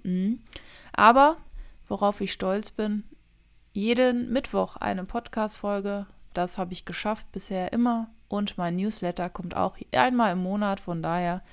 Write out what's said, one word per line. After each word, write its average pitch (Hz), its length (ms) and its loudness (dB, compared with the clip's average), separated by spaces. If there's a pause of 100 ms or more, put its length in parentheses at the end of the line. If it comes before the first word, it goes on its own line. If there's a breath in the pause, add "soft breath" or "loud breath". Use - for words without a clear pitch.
Mhm. 185 360 0 (520 loud breath)
Aber 269 440 8 (520 soft breath)
worauf 202 320 0
ich 196 120 -4
stolz 196 380 -2
bin, 214 320 -2 (680)
jeden 240 600 2
Mittwoch 202 440 0
eine 190 280 -4
Podcast-Folge, 202 1000 -4 (260)
das 175 260 -2
hab 180 120 -4
ich 180 140 -12
geschafft 214 480 -6
bisher 190 400 -6
immer. 233 360 0 (200)
Und 202 280 -4
mein 175 200 -2
Newsletter 180 540 -4
kommt 175 260 -10
auch 185 200 0 (160)
einmal 240 400 4
im 180 100 0
Monat, 196 360 -2
von 165 240 -6
daher 175 400 -2 (100)